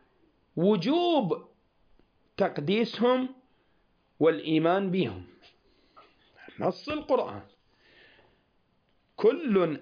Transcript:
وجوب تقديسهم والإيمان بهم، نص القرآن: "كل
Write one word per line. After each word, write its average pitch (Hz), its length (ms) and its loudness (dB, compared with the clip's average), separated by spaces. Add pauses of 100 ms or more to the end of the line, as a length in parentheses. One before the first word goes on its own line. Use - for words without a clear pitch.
(560)
وجوب 220 920 0 (880)
تقديسهم 208 920 0 (920)
والإيمان 160 680 2
بهم، 113 360 -4 (1300)
نص 175 280 -4
القرآن: 269 540 -2 (1700)
"كل 202 640 2